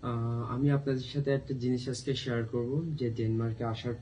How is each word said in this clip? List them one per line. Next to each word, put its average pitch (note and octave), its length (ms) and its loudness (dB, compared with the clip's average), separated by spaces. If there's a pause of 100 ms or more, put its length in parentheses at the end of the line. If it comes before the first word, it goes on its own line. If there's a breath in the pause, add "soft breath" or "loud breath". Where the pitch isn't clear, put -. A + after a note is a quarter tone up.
আহ, A#2 520 -2
আমি C#3 160 4
আপনাদের C3+ 320 2
সাথে C#3 280 0
একটা C3+ 240 2
জিনিস B2+ 340 0
আজকে C3 260 -2
শেয়ার A#2+ 300 0
করব C3+ 520 -2
যে A#2+ 140 0
ডেনমার্কে A2+ 540 0
আসার A#2 380 -2